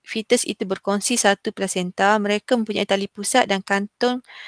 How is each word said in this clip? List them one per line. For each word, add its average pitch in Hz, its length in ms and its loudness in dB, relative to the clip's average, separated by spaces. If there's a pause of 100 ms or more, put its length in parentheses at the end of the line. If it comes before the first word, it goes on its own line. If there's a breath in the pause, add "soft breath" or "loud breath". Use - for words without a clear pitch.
fetus 226 400 0
itu - 240 -6
berkongsi 196 480 -2
satu 202 400 2
placenta, 196 640 0
mereka 208 380 0
mempunyai 214 280 -2
tali 196 240 -2
pusat 208 400 0
dan 196 140 0
kantung 226 560 -2 (280 loud breath)